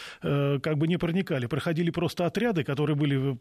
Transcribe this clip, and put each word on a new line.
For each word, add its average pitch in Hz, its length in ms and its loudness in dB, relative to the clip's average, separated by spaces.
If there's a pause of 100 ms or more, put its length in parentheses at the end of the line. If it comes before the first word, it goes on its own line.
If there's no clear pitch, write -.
(220)
э, 143 400 2
как 156 160 0
бы 160 100 2
не 170 100 2
проникали. 165 500 0
Проходили 165 420 0
просто 175 380 -2
отряды, 202 360 0
которые 147 320 0
были 139 460 2